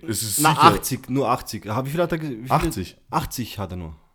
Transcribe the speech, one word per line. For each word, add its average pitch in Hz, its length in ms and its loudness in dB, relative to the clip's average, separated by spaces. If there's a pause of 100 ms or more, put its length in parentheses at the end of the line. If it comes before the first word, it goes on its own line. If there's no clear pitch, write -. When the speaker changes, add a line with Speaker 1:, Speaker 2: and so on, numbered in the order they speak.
Speaker 1:
Es 107 160 -2
ist 110 180 -2
Speaker 2:
Na, 151 100 6
Speaker 1:
sicher 139 120 4
Speaker 2:
achtzig, - 460 4
nur 123 220 2
achtzig. - 380 -4
Aber 123 180 -2
wie 139 40 -8
viel 170 120 0
hat 170 100 0
er 170 60 0
ge-, 156 120 -8
wie 110 120 -10
viel? 131 100 -10
Speaker 1:
Achtzig. 135 440 0 (140)
Speaker 2:
Achtzig - 480 -4
hat 95 120 -6
er 92 80 -8
nur. 80 180 -10 (180)